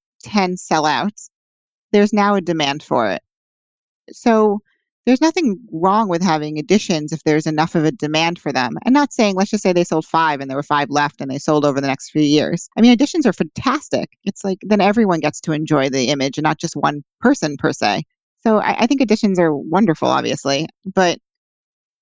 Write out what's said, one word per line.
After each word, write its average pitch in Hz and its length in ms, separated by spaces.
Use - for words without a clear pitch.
ten 185 340
sell 156 300
out, 151 260
there's 208 220
now 208 200
a 196 60
demand 151 420
for 117 280
it. 87 120
So 214 500
there's 254 160
nothing 302 380
wrong 190 360
with 170 140
having 156 340
editions 151 560
if 160 120
there's 156 220
enough 156 280
of 160 100
a 160 80
demand 156 460
for 151 120
them. 123 360
And 254 80
not 285 180
saying, 202 220
let's 190 160
just 214 120
say 190 100
they 175 120
sold 156 220
five 160 340
and 139 80
there 135 80
were 139 60
five 143 260
left 143 320
and 139 100
they 135 80
sold 151 280
over 139 160
the 139 60
next - 220
few 151 120
years. 147 560
I - 20
mean, 240 120
editions 285 340
are 185 60
fantastic. - 800
It's - 200
like, 190 180
then 208 180
everyone 202 400
gets 147 220
to 165 100
enjoy 147 380
the 127 160
image 139 320
and 151 60
not 156 140
just - 180
one 147 260
person 160 380
per 135 140
se. 107 320
So 220 160
I, - 240
I 240 40
think 277 140
editions 208 380
are 165 160
wonderful, 160 540
obviously, 135 580
but 180 240